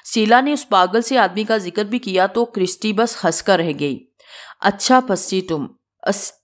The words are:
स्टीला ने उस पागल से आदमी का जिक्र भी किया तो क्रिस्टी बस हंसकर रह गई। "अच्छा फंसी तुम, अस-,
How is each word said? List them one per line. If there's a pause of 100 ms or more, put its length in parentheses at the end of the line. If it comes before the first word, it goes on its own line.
स्टीला
ने
उस
पागल
से
आदमी
का
जिक्र
भी
किया
तो
क्रिस्टी
बस
हंसकर
रह
गई। (600)
"अच्छा
फंसी
तुम, (380)
अस-, (100)